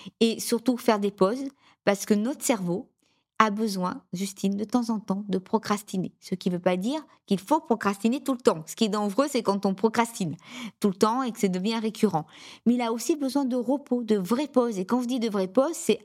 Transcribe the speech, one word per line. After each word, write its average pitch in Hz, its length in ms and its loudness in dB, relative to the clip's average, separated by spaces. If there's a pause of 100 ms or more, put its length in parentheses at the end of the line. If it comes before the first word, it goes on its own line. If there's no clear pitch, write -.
(200)
et 226 200 2
surtout 233 240 -2 (140)
faire 220 200 2
des 202 120 0
pauses 208 340 0 (400)
parce 202 220 0
que 214 80 2
notre 240 280 -2
cerveau 190 460 -2 (520)
a 220 100 4
besoin, 196 520 -2 (100)
Justine, 196 440 -4
de 208 80 -6
temps 233 240 0
en 220 120 -4
temps, 202 280 -4
de 190 100 -2
procrastiner. 202 840 -4
Ce - 160 -6
qui - 120 -6
veut 175 120 -2
pas 180 160 2
dire 262 280 -4 (220)
qu'il 196 140 0
faut 311 200 2
procrastiner 226 640 -2
tout 277 100 -4
le 240 60 -4
temps. 165 280 6
Ce - 100 -14
qui 226 80 2
est 214 40 2
dangereux, 208 400 0
c'est 233 140 -2
quand 202 240 0
on 190 80 2
procrastine 220 640 0 (420)
tout 208 100 2
le 180 60 2
temps 233 300 2
et 233 80 -4
que - 80 -14
ça 196 80 2
devient 185 280 -2
récurrent. 208 480 -2 (400)
Mais 240 100 4
il 247 60 0
a 233 120 -2
aussi 247 240 -2
besoin 277 280 -2
de 254 120 -2
repos, 247 480 -2
de 220 120 2
vraies 233 300 -2
pauses. 240 320 0
Et 185 80 -4
quand 247 160 0
je 240 60 -4
dis 262 120 -2
de 233 80 -2
vraies 196 200 -2
pauses, 269 260 2
c'est - 300 -2